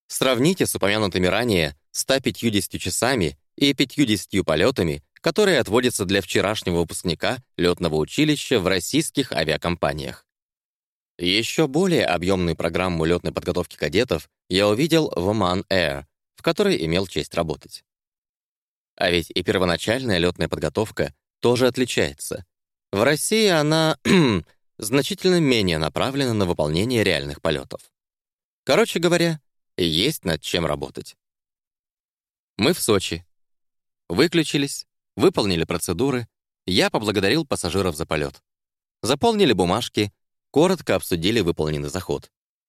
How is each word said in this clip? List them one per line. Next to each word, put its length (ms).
Сравните 560
с 100
упомянутыми 520
ранее 500
ста 300
пятьюдесятью 600
часами 580
и 180
пятьюдесятью 680
полетами, 600
которые 400
отводятся 460
для 160
вчерашнего 560
выпускника 640
летного 380
училища 640
в 60
российских 640
авиакомпаниях. 920
Еще 500
более 380
объемную 500
программу 480
летной 280
подготовки 440
кадетов 540
я 200
увидел 460
в 140
Oman 400
Air, 380
в 60
которой 420
имел 220
честь 280
работать. 500
А 140
ведь 200
и 120
первоначальная 760
летная 300
подготовка 640
тоже 260
отличается. 800
В 100
России 460
она 560
<clears throat> 720
значительно 640
менее 380
направлена 560
на 120
выполнение 560
реальных 380
полетов. 400
Короче 360
говоря, 400
есть 480
над 180
чем 240
работать. 500
Мы 160
в 80
Сочи. 460
Выключились, 760
выполнили 480
процедуры, 640
я 240
поблагодарил 560
пассажиров 500
за 100
полет. 360
Заполнили 500
бумажки, 600
коротко 440
обсудили 460
выполненный 480
заход. 420